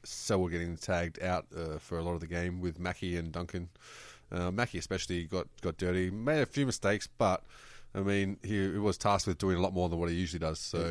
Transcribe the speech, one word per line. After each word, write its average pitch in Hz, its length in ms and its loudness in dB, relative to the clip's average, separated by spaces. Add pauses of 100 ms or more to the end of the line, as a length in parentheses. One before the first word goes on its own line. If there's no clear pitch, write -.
Selwood 92 500 0
getting 85 240 -2
tagged 87 460 0
out, 90 240 0 (100)
uh, 80 220 -4
for 85 200 -6
a 82 40 -2
lot 85 120 0
of 85 60 -2
the 82 60 -8
game 87 340 -2
with 87 200 -2
Mackie 87 360 -2
and 82 140 -2
Duncan. 87 380 -6 (640)
Uh, 90 180 0
Mackie 104 280 0
especially 87 460 -2
got, 87 220 -4 (140)
got 87 160 -2
dirty, 92 340 2
made 127 300 0
a 127 60 2
few 143 200 0
mistakes, 104 400 0 (120)
but, 98 260 4 (500)
I 98 60 -2
mean, 98 420 2
he, 98 300 2
he 95 60 0
was 101 200 2
tasked 101 300 2
with 90 100 2
doing 92 200 4
a - 20 4
lot 92 140 2
more 90 140 4
than 85 120 0
what 85 100 2
he 85 60 0
usually 87 240 0
does. 80 180 0
So - 200 -4 (120)